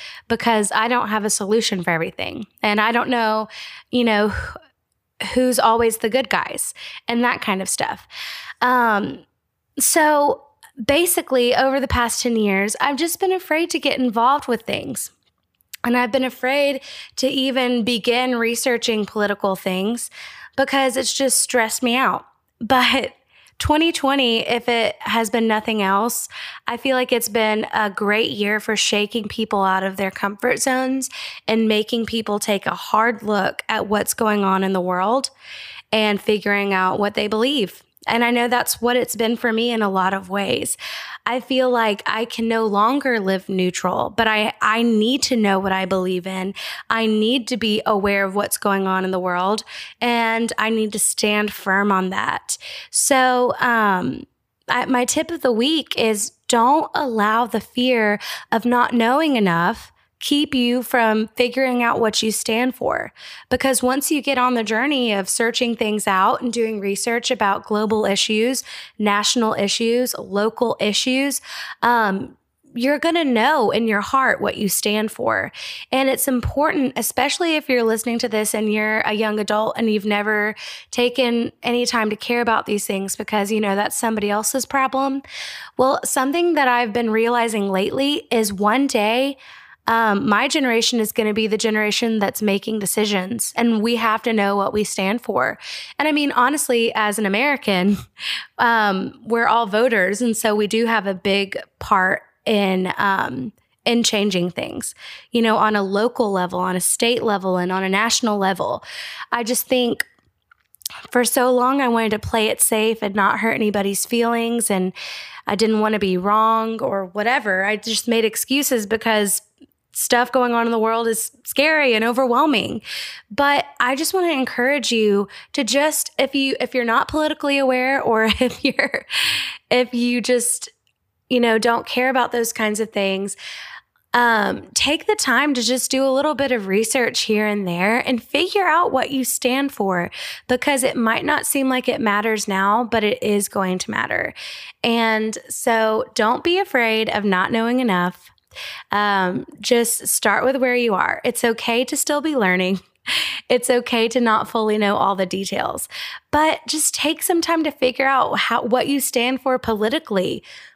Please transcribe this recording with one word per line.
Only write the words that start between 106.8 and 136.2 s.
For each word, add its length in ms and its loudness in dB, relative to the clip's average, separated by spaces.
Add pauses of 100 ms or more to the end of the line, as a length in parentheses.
state 420 0
level, 340 0
and 160 -2
on 100 -2
a 60 -2
national 500 0
level. 460 -2 (480)
I 100 0
just 240 -2
think 400 0 (1040)
for 140 4
so 280 2
long 280 2
I 80 2
wanted 240 2
to 80 -2
play 280 0
it 120 -2
safe 420 2
and 140 -4
not 240 2
hurt 140 0
anybody's 520 -2
feelings, 640 0
and 220 0 (520)
I 120 -2
didn't 240 2
wanna 180 0
be 180 0
wrong 640 2
or 260 -2
whatever. 580 0
I 120 0
just 300 -6
made 180 2
excuses 640 0
because 560 0 (500)
stuff 400 0
going 220 2
on 120 2
in 60 0
the 60 0
world 280 0
is 260 -2 (120)
scary 500 2
and 100 2
overwhelming. 760 2 (500)
But 360 2 (120)
I 160 0
just 200 -2
wanna 180 2
encourage 580 0
you 380 2 (240)
to 120 0
just, 540 0
if 160 0
you, 260 0
if 140 -4
you're 100 0
not 240 2
politically 500 0
aware 420 2
or 240 2
<laughs> 160 0
if 240 0
you're, 400 -2 (640)
if 220 2
you 280 2
just, 500 0 (580)
you 120 2
know, 180 4
don't 280 0
care 220 0
about 240 0
those 200 -2
kinds 280 -2
of 100 -4
things, 460 -2 (800)
um, 600 2
take 320 -2
the 80 2
time 400 2
to 80 0
just 280 0
do 160 2
a 60 2
little 220 2